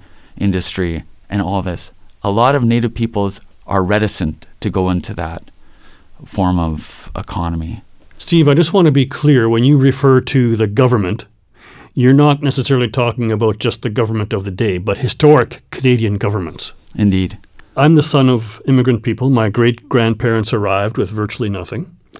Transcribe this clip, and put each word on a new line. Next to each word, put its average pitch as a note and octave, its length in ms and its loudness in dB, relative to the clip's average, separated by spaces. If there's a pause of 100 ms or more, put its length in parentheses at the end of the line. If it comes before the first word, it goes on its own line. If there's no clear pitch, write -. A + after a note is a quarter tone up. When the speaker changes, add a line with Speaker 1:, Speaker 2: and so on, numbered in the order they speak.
(380)
Speaker 1:
industry, F2+ 680 -2 (240)
and G2+ 140 -4
all F#2 220 -4
this. F2+ 280 -8 (320)
A G#2+ 60 -2
lot A#2 240 2
of C3+ 100 0
Native A#2 300 0
peoples G#2 480 -4 (240)
are F#2+ 180 -2
reticent G2 600 -2 (140)
to G#2+ 100 -4
go F#2 220 -2
into F2+ 240 -4
that E2 340 -10 (720)
form F2+ 360 0
of D#2+ 560 -6
economy. E2+ 680 -6 (360)
Speaker 2:
Steve, E3 300 2
I C#3+ 60 4
just D3+ 200 2
want F#3+ 120 4
to D3+ 60 4
be C3+ 140 2
clear. C3 420 2
When A#2 180 2
you C#3+ 120 6
refer C3+ 440 4
to A#2+ 340 0
the G#2+ 120 0
government, G#2+ 580 0 (680)
you're B2+ 200 4
not D3 280 4
necessarily C3 480 0
talking A#2 420 -2
about A2 280 0
just - 220 -4
the B2 80 -4
government A2 440 -2
of G2 120 -4
the G2+ 60 -8
day, F#2 260 -2
but G2+ 220 -4
historic C#3 680 2
Canadian A2+ 480 0
governments. F#2+ 540 -6 (240)
Speaker 1:
Indeed. F#2+ 420 0 (380)
Speaker 2:
I'm D3+ 200 4
the D3 80 4
son C3+ 260 2
of A2+ 360 -2
immigrant B2+ 380 2
people. A#2+ 260 -2
My A2+ 200 2
great-grandparents A2+ 1040 0
arrived G2+ 440 -2
with G2+ 120 -2
virtually G#2+ 400 -4
nothing. G2+ 460 -8 (240)